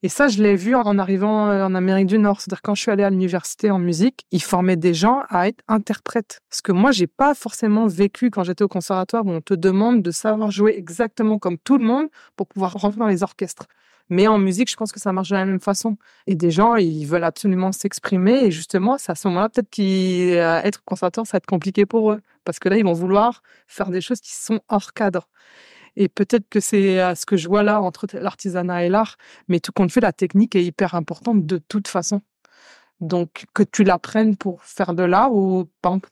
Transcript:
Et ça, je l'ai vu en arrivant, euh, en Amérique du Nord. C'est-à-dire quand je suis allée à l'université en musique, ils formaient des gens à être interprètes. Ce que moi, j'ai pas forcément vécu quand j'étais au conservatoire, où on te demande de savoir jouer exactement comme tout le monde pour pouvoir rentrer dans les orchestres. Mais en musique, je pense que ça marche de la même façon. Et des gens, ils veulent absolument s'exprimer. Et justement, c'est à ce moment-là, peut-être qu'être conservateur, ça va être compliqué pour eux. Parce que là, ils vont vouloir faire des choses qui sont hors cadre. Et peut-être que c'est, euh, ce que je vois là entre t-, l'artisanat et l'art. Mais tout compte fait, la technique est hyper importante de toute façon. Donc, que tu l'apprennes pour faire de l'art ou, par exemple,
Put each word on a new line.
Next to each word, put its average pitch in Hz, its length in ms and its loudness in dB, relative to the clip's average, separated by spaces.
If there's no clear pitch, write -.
Et 185 60 -2
ça, 285 180 2
je 214 160 2
l'ai 202 140 6
vu 202 180 0
en 208 240 2
arrivant, 202 520 0
euh, 196 140 0
en 185 120 0
Amérique 190 320 2
du 214 100 2
Nord. 208 220 2
C'est-à-dire 190 200 -10
quand 208 140 -2
je - 80 -6
suis - 80 0
allée 202 140 2
à 196 60 2
l'université 185 600 -2
en 190 80 2
musique, 175 540 0
ils 180 100 0
formaient 185 340 0
des 170 160 0
gens 220 360 2
à 185 180 0
être 233 220 -6
interprètes. - 720 -4
Ce - 120 -10
que 202 100 -2
moi, 202 180 4
j'ai 190 160 2
pas 277 280 0
forcément 220 520 -2
vécu 202 440 0
quand 196 120 -4
j'étais 180 220 -2
au 196 40 0
conservatoire, 190 560 -2
où 190 60 -2
on 165 100 -4
te 190 140 -2
demande 196 480 2
de 170 80 -2
savoir 214 400 -2
jouer 208 260 2
exactement 214 600 -2
comme 175 200 -4
tout 269 200 2
le 233 60 0
monde 269 240 0
pour 196 140 -8
pouvoir 190 240 -4
rentrer 208 260 -2
dans 226 80 0
les 190 160 0
orchestres. - 440 -10
Mais 190 180 4
en 220 80 4
musique, 196 340 0
je - 60 -8
pense 220 160 -6
que 202 80 -16
ça 190 140 -4
marche 185 160 -4
de 196 40 -2
la 190 120 0
même 190 140 -2
façon. 208 360 -2
Et 190 80 0
des 170 160 0
gens, 214 260 6
ils 160 300 0
veulent 170 180 -2
absolument 185 480 0
s'exprimer. 202 720 0
Et 202 60 4
justement, 190 480 -2
c'est - 120 -10
à 170 40 -2
ce - 140 -6
moment-là, 185 200 0
peut-être 214 220 -2
qu'être 180 1120 0
conservateur, 190 420 -4
ça - 60 -12
va - 60 -2
être - 80 -6
compliqué 196 400 0
pour 214 260 0
eux. 214 80 -4
Parce 170 140 -6
que - 100 -2
là, 190 80 2
ils 226 80 2
vont 180 80 2
vouloir 196 480 0
faire 190 220 -8
des 180 140 -4
choses 233 180 -6
qui - 140 -18
sont - 340 -4
hors 208 240 -2
cadre. 185 380 -4
Et 196 120 2
peut-être 208 420 0
que 214 100 0
c'est, 196 400 2
euh, 180 140 2
ce - 100 -10
que 196 140 0
je 160 100 -4
vois 202 140 2
là 208 180 2
entre 185 260 -6
t-, - 140 -10
l'artisanat 180 640 -4
et 175 60 2
l'art. 214 260 0
Mais 175 100 2
tout - 140 -6
compte 180 180 2
fait, 254 100 4
la 196 120 2
technique 196 420 0
est 180 100 4
hyper 175 300 -4
importante 175 520 -2
de 180 100 -2
toute 202 320 -6
façon. 202 320 -4
Donc, 175 440 -4
que 208 80 2
tu 202 220 2
l'apprennes 202 520 0
pour - 260 -8
faire 175 320 -6
de 175 80 -2
l'art 196 320 2
ou, 185 340 0
par 180 100 0
exemple, 190 200 -4